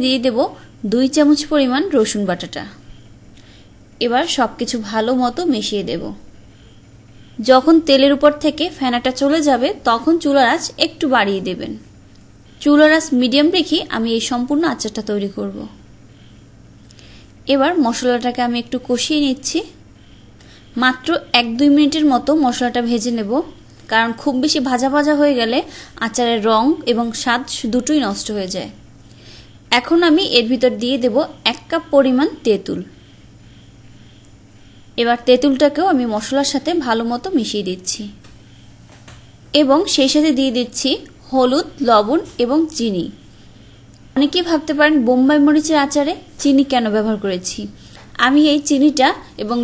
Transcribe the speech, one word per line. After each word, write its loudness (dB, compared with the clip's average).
দিয়ে 0
দেব 0
দুই 2
চামচ 4
পরিমাণ 2
রসুন 0
বাটাটা। -8
এবার 0
সব 0
কিছু -4
ভালো -2
মতো -4
মিশিয়ে -4
দেব। -6
যখন 6
তেলের 4
উপর 4
থেকে 0
ফেনাটা -2
চলে 2
যাবে 2
তখন 2
চুলার 4
আঁচ -4
একটু -6
বাড়িয়ে 0
দেবেন। -8
চুলার 6
আঁচ -2
মিডিয়াম 2
রেখে 0
আমি -4
এই -4
সম্পূর্ণ -2
আচারটা -8
তৈরি -4
করব। -8
এবার 2
মশলাটাকে -2
আমি -2
একটু -8
কষিয়ে -2
নিচ্ছি। -4
মাত্র -2
এক -2
দুই 4
মিনিটের 2
মতো 0
মশলাটা -2
ভেজে -2
নেব, -4
কারণ 0
খুব -2
বেশি 0
ভাজা 0
ভাজা 2
হয়ে 4
গেলে 0
আচারের -2
রং 2
এবং 0
স্বাদ -2
দুটোই 0
নষ্ট -6
হয়ে -6
যায়। -10
এখন 2
আমি 4
এর 2
ভিতর 2
দিয়ে -2
দেব 0
এক -10
কাপ -2
পরিমাণ 4
তেঁতুল। -2
এবার 0
তেঁতুলটাকেও 2
আমি 0
মশলার -2
সাথে -4
ভালো -2
মতো -6
মিশিয়ে -4
দিচ্ছি -8
এবং 4
সেই 2
সাথে 2
দিয়ে 0
দিচ্ছি -4
হলুদ, 0
লবণ 4
এবং 0
চিনি। -4
অনেকেই 0
ভাবতে -2
পারেন 4
বোম্বাই 4
মরিচের 2
আচারে -2
চিনি 4
কেন 0
ব্যবহার 0
করেছি। -6
আমি 4
এই 2
চিনিটা 4
এবং -6